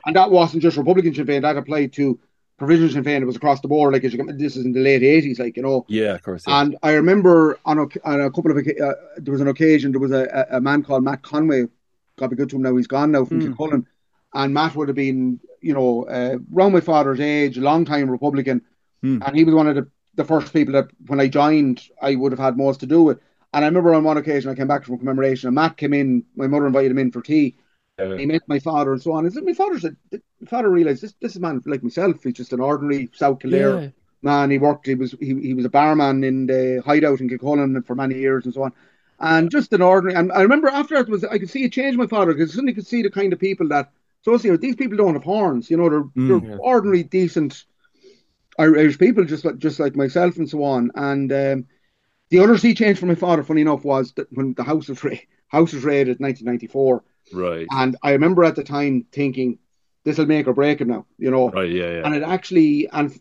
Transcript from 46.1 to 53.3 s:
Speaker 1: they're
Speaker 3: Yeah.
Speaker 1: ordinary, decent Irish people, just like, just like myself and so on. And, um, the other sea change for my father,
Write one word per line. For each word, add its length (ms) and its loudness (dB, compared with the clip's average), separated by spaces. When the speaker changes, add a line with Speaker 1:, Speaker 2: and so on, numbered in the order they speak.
Speaker 1:
they're 100 -14
Speaker 3:
Yeah. 100 -12
Speaker 1:
ordinary, 420 2
decent 640 -2
Irish 400 6
people, 280 4
just 200 -6
like, 120 -4
just 220 -2
like 160 -2
myself 420 0
and 120 -4
so 140 -4
on. 320 0
And, 360 -4
um, 340 -2
the 100 6
other 180 8
sea 160 4
change 260 2
for 60 -4
my 100 2
father, 280 0